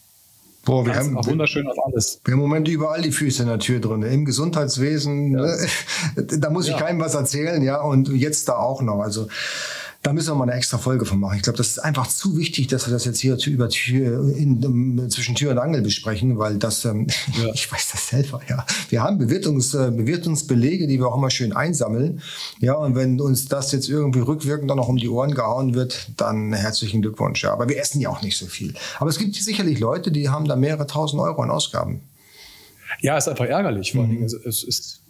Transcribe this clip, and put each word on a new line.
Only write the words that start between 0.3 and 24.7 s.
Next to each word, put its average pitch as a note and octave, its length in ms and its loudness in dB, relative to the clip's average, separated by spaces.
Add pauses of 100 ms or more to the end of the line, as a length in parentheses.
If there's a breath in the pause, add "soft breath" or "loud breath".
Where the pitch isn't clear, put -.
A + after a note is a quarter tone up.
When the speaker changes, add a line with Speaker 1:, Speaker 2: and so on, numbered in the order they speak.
Speaker 1:
Boah, B2+ 220 2
wir A#2 80 2
Speaker 2:
kannst C#3 160 0
Speaker 1:
haben C3 80 0
Speaker 2:
auch A#2+ 80 2
wunderschön D3 400 0
auf B2+ 180 -4
alles. C3 400 -2
Speaker 1:
wir B2+ 80 2
haben C3+ 80 4
im C#3+ 80 2
Moment D#3 200 2
überall D#3 340 0
die D3+ 100 0
Füße C3 300 0
in A#2+ 80 2
der A2+ 80 0
Tür B2 220 0
drin, A2 200 0
im C3 240 2
Gesundheitswesen, C#3+ 1080 0
Speaker 2:
Ja. C3 100 2
Speaker 1:
ne? E3+ 240 0 (500 loud breath)
<laughs> - 220 -2
Da D3+ 100 2
muss E3+ 200 0
ich - 40 0
Speaker 2:
Ja. C#3+ 60 0
Speaker 1:
keinem E3 220 -2
was D#3+ 140 -2
erzählen, D3 480 0
ja, C#3 200 0
und C3+ 260 4
jetzt C#3 400 0
da B2 80 2
auch B2 240 -2
noch. G#2+ 200 0
Also G#2+ 280 -4 (720 loud breath)
da C#3+ 100 0
müssen D#3 160 0
wir D#3 60 0
mal C3+ 80 2
eine B2 100 2
extra B2 240 -2
Folge B2+ 300 2
von G2 120 2
machen. G2 180 0
Ich G2 80 -2
glaub, - 120 0
das A#2+ 120 0
ist - 100 -4
einfach C3+ 280 0
zu F#3 300 0
wichtig, D3+ 300 0
dass C3 200 0
wir A#2+ 60 0
das A#2+ 140 0
jetzt A#2 140 -2
hier C3 180 2
zu-, - 100 -2
über B2 220 2
Tür, C3 640 2
in, C3+ 260 4
um, B2+ 460 2
zwischen A#2+ 260 -2
Tür C#3+ 160 0
und A#2+ 60 2
Angel C#3 240 2
besprechen, A2 560 0
weil G#2 220 0
das, G#2+ 260 -2
ähm, G#2+ 220 0 (160)
<laughs> A2+ 200 -2
Speaker 2:
Ja. A2+ 120 0
Speaker 1:
ich - 180 -4
weiß - 200 -4
das - 160 -6
selber, - 380 0
ja. B2+ 200 -2 (240 loud breath)
Wir A#2 120 2
haben G3 160 2
Bewirtungs-, C#3+ 540 2
äh, C3 180 2
Bewirtungsbelege, D3 1000 2
die C3+ 100 4
wir B2+ 100 4
auch A#2+ 80 0
immer C3+ 140 2
schön A#2+ 240 0
einsammeln. C3+ 680 0 (400 loud breath)
Ja, B2 140 4
und C#3+ 220 2
wenn C3 220 2
uns C3+ 300 2
das C#3 240 -2
jetzt C3+ 160 0
irgendwie C#3+ 320 2
rückwirkend C#3+ 480 0
dann C#3 80 2